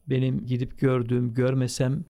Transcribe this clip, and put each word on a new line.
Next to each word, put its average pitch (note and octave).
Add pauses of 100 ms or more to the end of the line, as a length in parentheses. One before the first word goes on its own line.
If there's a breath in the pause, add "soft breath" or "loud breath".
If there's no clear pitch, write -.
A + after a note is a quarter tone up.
benim C3
gidip B2
gördüğüm, B2
görmesem C3 (120)